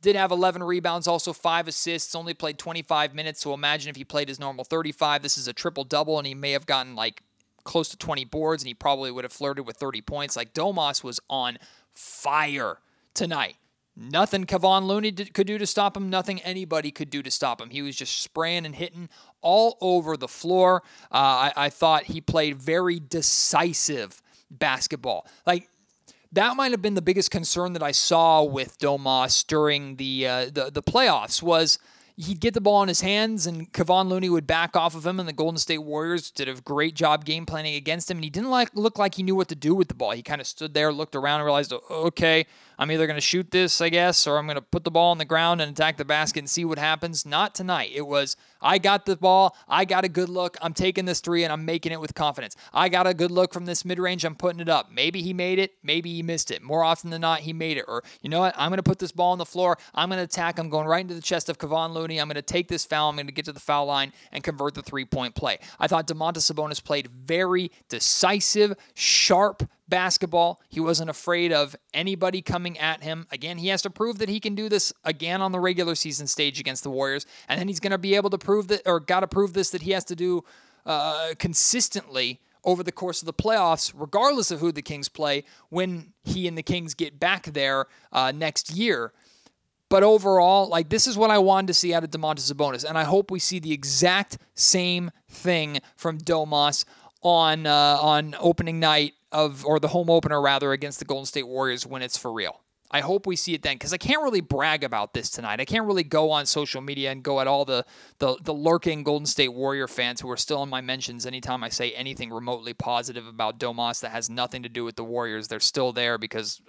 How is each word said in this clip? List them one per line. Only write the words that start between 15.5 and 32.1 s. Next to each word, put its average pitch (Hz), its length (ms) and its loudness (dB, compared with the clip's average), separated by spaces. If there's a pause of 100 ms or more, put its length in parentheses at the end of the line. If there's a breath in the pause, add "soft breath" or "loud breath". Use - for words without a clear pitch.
to 202 80 -4
stop 202 280 0
him. 196 140 -6
Nothing 185 320 -2
anybody 165 500 -4
could 147 200 -10
do 139 120 -6
to 131 80 -8
stop 123 300 -2
him. 117 80 -14
He 135 140 -8
was 139 140 -8
just - 260 -6
spraying 170 420 -4
and 156 100 -10
hitting 170 360 -12 (320 soft breath)
all 220 400 6
over 175 340 2
the 127 100 -8
floor. 180 560 4 (300 loud breath)
Uh, 135 380 4
I, - 60 -8
I 143 120 2
thought 156 360 4
he 160 180 -8
played 151 340 0
very 170 420 0
decisive 151 1200 0 (280 soft breath)
basketball. 131 760 -2 (180 loud breath)
Like, 180 240 0 (640 soft breath)
that 226 240 2
might 269 140 0
have 233 100 -2
been 208 140 -2
the 185 80 0
biggest 185 280 2
concern 175 440 -2
that 160 80 -4
I 143 80 -2
saw 165 520 6
with 135 360 -2
Domas 135 680 2
during 147 500 0
the, 131 300 -2
uh, 127 200 0
the, 139 260 -4
the 143 100 -2
playoffs 170 600 2
was 165 360 4 (380 soft breath)